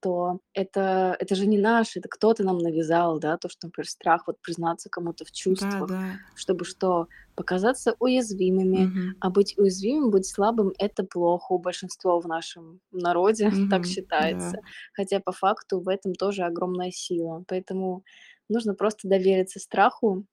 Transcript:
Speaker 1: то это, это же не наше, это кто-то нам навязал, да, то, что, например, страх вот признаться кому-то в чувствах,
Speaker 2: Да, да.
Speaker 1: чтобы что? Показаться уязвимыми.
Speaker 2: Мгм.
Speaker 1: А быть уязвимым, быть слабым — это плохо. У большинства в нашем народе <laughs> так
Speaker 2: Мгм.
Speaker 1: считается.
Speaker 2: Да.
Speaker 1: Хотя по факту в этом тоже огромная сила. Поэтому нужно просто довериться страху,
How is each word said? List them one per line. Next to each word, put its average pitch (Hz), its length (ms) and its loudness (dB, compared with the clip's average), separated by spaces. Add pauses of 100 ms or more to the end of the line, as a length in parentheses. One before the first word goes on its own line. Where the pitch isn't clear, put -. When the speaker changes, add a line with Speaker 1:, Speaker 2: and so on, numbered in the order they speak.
Speaker 1:
то 180 400 -2 (140)
это, 190 640 0
это 185 160 -2
же 196 100 0
не 214 120 6
наше, 220 420 2
это - 80 -10
кто-то 220 360 2
нам 185 140 0
навязал, 165 600 2
да, 156 180 0
то, 175 100 -8
что, - 200 -16
например, - 200 -10
страх 175 380 2
вот - 160 -8
признаться 170 480 -4
кому-то 170 340 -8
в - 80 -18
чувствах, 190 580 -2
Speaker 2:
Да, 185 100 -4
да. 190 180 -6 (160)
Speaker 1:
чтобы 175 300 -4
что? 175 440 0 (260)
Показаться 202 680 0
уязвимыми. 190 840 2
Speaker 2:
Мгм. 185 340 -2
Speaker 1:
А 185 100 -2
быть 202 280 2
уязвимым, 208 520 2
быть 190 160 2
слабым — 208 520 0
это 202 260 -2
плохо. 175 480 0
У 180 60 4
большинства 180 600 -2
в 175 60 -6
нашем 165 540 -10 (120)
народе 185 580 2
<laughs> 196 200 2
так 185 120 4
Speaker 2:
Мгм. 175 40 -6
Speaker 1:
считается. 175 720 -2
Speaker 2:
Да. - 40 -14 (320)
Speaker 1:
Хотя 196 260 -2
по 185 120 -4
факту 196 480 0
в 180 80 -4
этом 190 260 -2
тоже 196 300 -2
огромная 180 460 -2
сила. 165 580 -6
Поэтому 185 560 -4 (440)
нужно 214 260 0
просто 202 340 -2
довериться 190 520 2
страху, 208 720 2